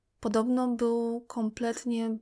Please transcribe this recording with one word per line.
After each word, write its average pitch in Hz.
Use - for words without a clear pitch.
podobno 240
był 233
kompletnie 233